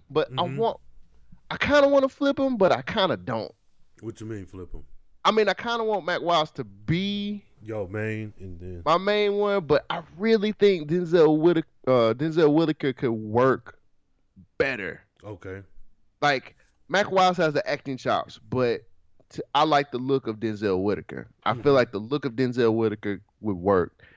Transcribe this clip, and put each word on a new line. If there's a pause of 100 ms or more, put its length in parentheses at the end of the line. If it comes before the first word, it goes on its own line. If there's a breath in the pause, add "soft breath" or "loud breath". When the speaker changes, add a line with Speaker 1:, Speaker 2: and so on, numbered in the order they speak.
(120)
Speaker 1:
but (100)
I
Speaker 2:
Mm-hmm.
Speaker 1:
want, (720)
I
kinda
wanna
flip
him,
but
I
kinda
don't. (500)
Speaker 2:
What
you
mean,
flip
him? (400)
Speaker 1:
I
mean,
I
kinda
want
Mac
Wiles
to
be (200)
Speaker 2:
Yo,
main,
and
then
Speaker 1:
my
main
one,
but
I (140)
really
think
Denzel
Whitak-, (240)
uh,
Denzel
Whitaker
could
work (800)
better. (220)
Speaker 2:
Okay. (580)
Speaker 1:
Like, (340)
Mac
Wiles
has
the
acting
chops, (100)
but (480)
t-, (140)
I
like
the
look
of
Denzel
Whitaker. (160)
I
Speaker 2:
Mm-hmm.
Speaker 1:
feel
like
the
look
of
Denzel
Whitaker (200)
would
work. (120)